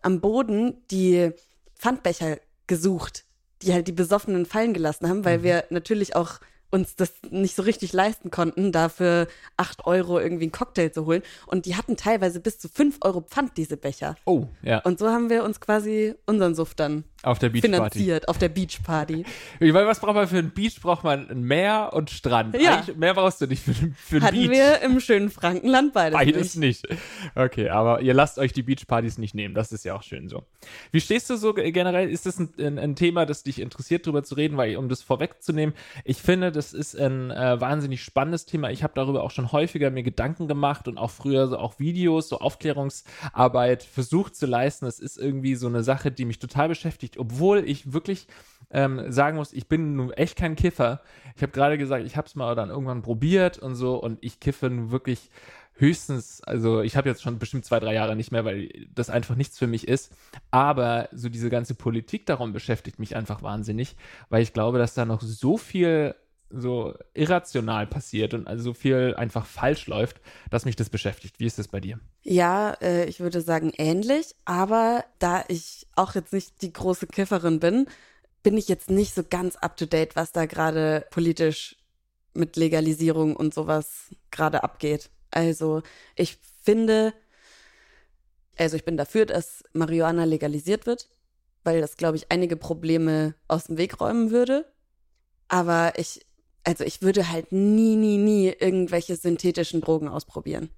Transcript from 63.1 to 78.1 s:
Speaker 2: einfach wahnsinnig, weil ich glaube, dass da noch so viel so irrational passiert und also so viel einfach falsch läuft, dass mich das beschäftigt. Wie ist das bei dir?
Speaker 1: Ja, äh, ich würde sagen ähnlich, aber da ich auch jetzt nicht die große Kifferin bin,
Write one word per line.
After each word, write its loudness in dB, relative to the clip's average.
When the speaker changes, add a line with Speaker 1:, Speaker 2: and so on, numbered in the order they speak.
Speaker 2:
einfach -8
wahnsinnig, -6
weil 4
ich -2
glaube, 0
dass 2
da -2
noch -2
so 0
viel 0
so -4
irrational -2
passiert -4
und -8
also -8
so -4
viel 2
einfach -4
falsch -4
läuft, -4
dass -2
mich -2
das -2
beschäftigt. -8
Wie -4
ist -4
das -8
bei -8
dir? -10
Speaker 1:
Ja, 2
äh, 0
ich -8
würde -2
sagen 0
ähnlich, 0
aber 2
da 0
ich -8
auch 0
jetzt -4
nicht -6
die -8
große -2
Kifferin 0
bin, 4